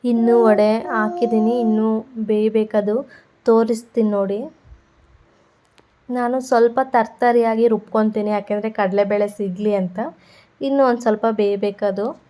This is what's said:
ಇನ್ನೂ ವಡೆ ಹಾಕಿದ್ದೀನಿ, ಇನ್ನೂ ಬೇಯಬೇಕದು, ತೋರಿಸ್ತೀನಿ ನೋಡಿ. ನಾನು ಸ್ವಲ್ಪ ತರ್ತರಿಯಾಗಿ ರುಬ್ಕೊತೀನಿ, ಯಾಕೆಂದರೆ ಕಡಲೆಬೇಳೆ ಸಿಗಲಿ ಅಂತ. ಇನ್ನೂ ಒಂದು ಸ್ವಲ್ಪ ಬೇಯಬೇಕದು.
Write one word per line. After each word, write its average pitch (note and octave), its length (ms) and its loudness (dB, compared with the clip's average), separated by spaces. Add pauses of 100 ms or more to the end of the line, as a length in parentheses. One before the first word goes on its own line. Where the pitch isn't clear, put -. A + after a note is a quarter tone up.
ಇನ್ನೂ A#3 400 2
ವಡೆ G#3+ 260 4 (200)
ಹಾಕಿದ್ದೀನಿ, A3+ 600 0 (120)
ಇನ್ನೂ A3 260 0 (400)
ಬೇಯಬೇಕದು, G#3+ 680 0 (500)
ತೋರಿಸ್ತೀನಿ A3+ 640 0
ನೋಡಿ. G3 300 -2 (1700)
ನಾನು B3 280 -2 (100)
ಸ್ವಲ್ಪ A#3 320 4 (140)
ತರ್ತರಿಯಾಗಿ A#3 800 2
ರುಬ್ಕೊತೀನಿ, G#3+ 640 -2
ಯಾಕೆಂದರೆ G#3 320 -4 (100)
ಕಡಲೆಬೇಳೆ G3+ 560 0
ಸಿಗಲಿ G#3 460 -2
ಅಂತ. F3+ 180 -6 (600)
ಇನ್ನೂ C4+ 280 0
ಒಂದು A#3+ 160 -2
ಸ್ವಲ್ಪ G#3+ 200 0 (140)
ಬೇಯಬೇಕದು. G3+ 680 -2 (240)